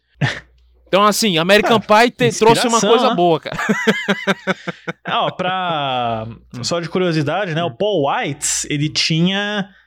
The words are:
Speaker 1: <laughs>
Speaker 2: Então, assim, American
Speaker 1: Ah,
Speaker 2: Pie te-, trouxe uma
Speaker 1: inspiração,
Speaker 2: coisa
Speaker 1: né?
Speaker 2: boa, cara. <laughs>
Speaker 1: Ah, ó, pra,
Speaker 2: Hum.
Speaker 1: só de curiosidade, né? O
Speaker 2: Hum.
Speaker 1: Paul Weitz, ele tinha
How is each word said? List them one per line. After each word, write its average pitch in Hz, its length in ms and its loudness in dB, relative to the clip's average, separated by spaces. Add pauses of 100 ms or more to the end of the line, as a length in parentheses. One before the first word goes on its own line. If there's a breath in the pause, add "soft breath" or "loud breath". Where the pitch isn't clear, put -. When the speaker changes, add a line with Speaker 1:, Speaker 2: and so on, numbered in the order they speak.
(200)
Speaker 1:
<laughs> - 340 -4 (320)
Speaker 2:
Então, 190 160 2
assim, 208 360 2
American 208 400 4 (100)
Speaker 1:
Ah, 214 160 6
Speaker 2:
Pie 254 80 2
te-, 233 260 0
trouxe 226 300 4
uma 233 80 2
Speaker 1:
inspiração, 208 140 2
Speaker 2:
coisa 240 180 4
Speaker 1:
né? - 80 0
Speaker 2:
boa, 175 240 2
cara. - 180 -10
<laughs> - 1500 -4
Speaker 1:
Ah, 190 220 -2
ó, 147 40 -2
pra, 143 960 -4 (280)
Speaker 2:
Hum. 123 80 -10
Speaker 1:
só 170 160 -2
de 165 100 -6
curiosidade, 170 680 -2
né? 165 100 -2
O 131 40 -4
Speaker 2:
Hum. 120 80 -10
Speaker 1:
Paul 190 300 0
Weitz, 170 640 -4
ele 147 180 -2
tinha 196 800 -2 (180 loud breath)